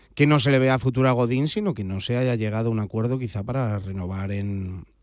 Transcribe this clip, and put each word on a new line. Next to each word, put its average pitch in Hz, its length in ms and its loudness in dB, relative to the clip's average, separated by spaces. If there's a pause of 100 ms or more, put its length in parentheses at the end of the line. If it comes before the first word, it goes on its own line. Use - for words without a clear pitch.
(140)
que 143 120 4
no 147 120 6
se 139 120 2
le 135 80 6
vea 131 200 4
futuro 131 300 2
a 127 40 4
Godín, 127 360 0
sino 202 260 -2
que 104 100 -6
no 95 160 -4
se 120 160 -2
haya 127 180 0
llegado 110 340 -2
a 113 40 0
un 110 80 0
acuerdo 110 380 -2
quizá 104 260 -6
para 117 340 -2
renovar 95 540 -6
en, 98 520 -6 (180)